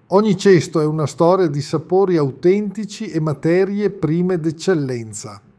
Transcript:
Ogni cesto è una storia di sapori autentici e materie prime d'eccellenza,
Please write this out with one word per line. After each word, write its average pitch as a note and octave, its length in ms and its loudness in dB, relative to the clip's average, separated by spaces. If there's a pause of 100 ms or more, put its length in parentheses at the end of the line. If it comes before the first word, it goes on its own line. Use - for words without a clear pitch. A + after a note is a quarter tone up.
Ogni G3+ 280 2
cesto F3 460 4
è D3+ 40 0
una D3+ 200 -2
storia F3 420 2
di C#3+ 140 -4
sapori F3+ 560 0
autentici G3 920 -2
e D#3+ 100 -4
materie F#3 720 0
prime F3 480 -2
d'eccellenza, B2+ 1000 -4 (200)